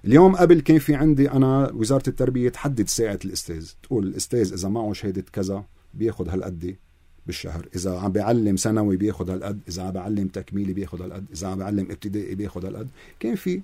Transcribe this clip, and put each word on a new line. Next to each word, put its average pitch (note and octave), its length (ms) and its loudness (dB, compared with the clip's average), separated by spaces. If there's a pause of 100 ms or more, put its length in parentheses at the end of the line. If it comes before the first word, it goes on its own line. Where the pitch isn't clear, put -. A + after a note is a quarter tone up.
اليوم F3+ 320 10
قبل E3+ 240 8
كان D#3 180 6
في D3 160 2
عندي C#3 360 4
أنا C3+ 420 4
وزارة A#2 360 0
التربية B2 400 0
تحدد A#2+ 400 -2
ساعة G#2 360 -2
الأستاذ، E2 460 -8 (120)
تقول G#2+ 240 -2
الأستاذ F#2+ 460 -2
إذا F#2+ 160 -6
معه G#2+ 240 -4
شهادة G2 400 -6
كذا G2 320 -4 (300)
بياخد G#2 340 -4
هالقد F2+ 480 -6 (500)
بالشهر، E2 500 -10
إذا F2+ 220 -4
عم G2 140 -4
بيعلم G#2 440 2
ثانوي G#2+ 400 2
بياخد F#2+ 340 -2
هالقد، G2 380 -6
إذا F2+ 140 -8
عم F#2 80 -6
بيعلم F#2+ 380 -4
تكميلي G2 440 -6
بياخد F2+ 300 -8
هالقد، F#2 300 -12
إذا F#2 160 -8
عم F#2+ 100 -6
بيعلم G2 320 -2
ابتدائي G2 440 -8
بياخد F#2+ 300 -8
هالقد. G2+ 240 -10 (320)
كان A3+ 140 -2
في، F#3+ 300 -4